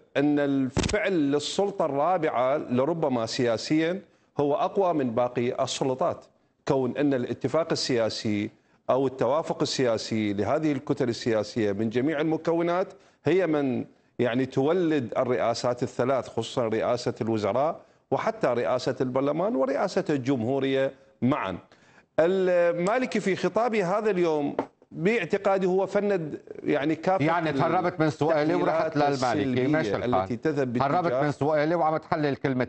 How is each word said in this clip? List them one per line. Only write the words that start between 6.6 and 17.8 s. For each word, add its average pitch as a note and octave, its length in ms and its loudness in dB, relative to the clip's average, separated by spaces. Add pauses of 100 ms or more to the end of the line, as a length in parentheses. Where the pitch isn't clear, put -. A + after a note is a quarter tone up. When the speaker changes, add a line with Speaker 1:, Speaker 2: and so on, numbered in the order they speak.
Speaker 1:
كون C3 280 2
أن C#3+ 180 2
الاتفاق B2+ 580 -2
السياسي A2 760 -2 (400)
أو C3 160 2
التوافق C#3 560 0
السياسي A2+ 720 0
لهذه C3 400 0
الكتل C3+ 360 -2
السياسية G#2+ 640 0
من A2 180 -2
جميع C#3 300 0
المكونات E3+ 720 -2 (320)
هي F3 220 2
من C#3 380 -2 (340)
يعني B2 280 2
تولد D3+ 720 0
الرئاسات A#2+ 640 0
الثلاث، B2+ 460 -2
خصوصا A#2 400 -2
رئاسة A2+ 520 0
الوزراء A2+ 600 0 (300)